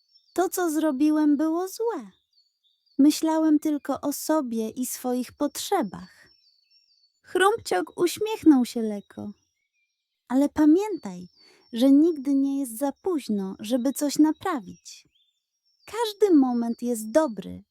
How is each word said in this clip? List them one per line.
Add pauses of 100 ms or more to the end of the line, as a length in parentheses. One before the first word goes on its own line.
(320)
To,
co
zrobiłem,
było
złe. (880)
Myślałem
tylko
o
sobie
i
swoich
potrzebach". (960)
Chrumpciok
uśmiechnął
się
lekko. (960)
"Ale
pamiętaj, (440)
że
nigdy
nie
jest
za
późno,
żeby
coś
naprawić. (800)
Każdy
moment
jest
dobry,